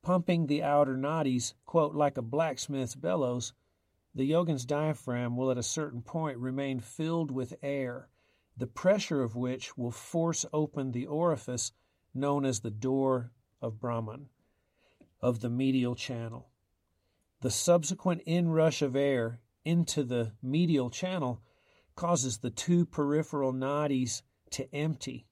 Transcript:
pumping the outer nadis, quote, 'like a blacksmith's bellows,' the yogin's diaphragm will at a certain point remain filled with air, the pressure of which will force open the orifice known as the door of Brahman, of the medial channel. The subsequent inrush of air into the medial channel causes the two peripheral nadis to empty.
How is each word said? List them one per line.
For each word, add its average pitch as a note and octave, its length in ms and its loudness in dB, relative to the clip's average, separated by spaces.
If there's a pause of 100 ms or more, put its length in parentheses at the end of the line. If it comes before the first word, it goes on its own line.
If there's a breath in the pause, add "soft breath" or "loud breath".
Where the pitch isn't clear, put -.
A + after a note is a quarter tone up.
pumping E3+ 440 2
the C#3+ 160 0
outer C#3+ 340 4
nadis, C#3 580 0 (100)
quote, D#3+ 300 2
'like D3 240 2
a B2+ 40 -4
blacksmith's C#3 760 -2
bellows,' C3+ 560 0 (640)
the C3+ 100 0
yogin's D#3 400 2
diaphragm B2+ 720 -2
will C3 140 2
at B2 80 0
a B2 40 -4
certain B2 400 -6
point D3+ 360 -6
remain C3 420 -4
filled D#3+ 500 -4
with B2+ 320 -4
air, C3+ 460 -6 (480)
the B2 100 -4
pressure F3+ 560 2
of A2+ 140 -2
which B2+ 400 -4
will A#2+ 140 -2
force E3 600 -2
open C#3+ 400 -2
the A#2+ 140 -4
orifice D3+ 680 -2 (420)
known C#3+ 300 0
as C3 160 0
the A2+ 100 -6
door C3 600 0 (280)
of A2+ 180 -6
Brahman, A#2 520 -6 (920 soft breath)
of A#2+ 200 0
the A#2+ 100 -2
medial B2+ 440 2
channel. A#2 560 -8 (880)
The - 100 -2
subsequent F3 720 2
inrush D#3+ 560 4
of C3+ 160 2
air B2 440 2 (240)
into E3 400 2
the A#2+ 360 0
medial C#3+ 480 2
channel C#3+ 540 -4 (540 soft breath)
causes E3 420 0
the B2+ 120 -4
two F3 360 4
peripheral D3 680 0
nadis C3 680 0 (300)
to - 220 -8
empty. C#3+ 580 -4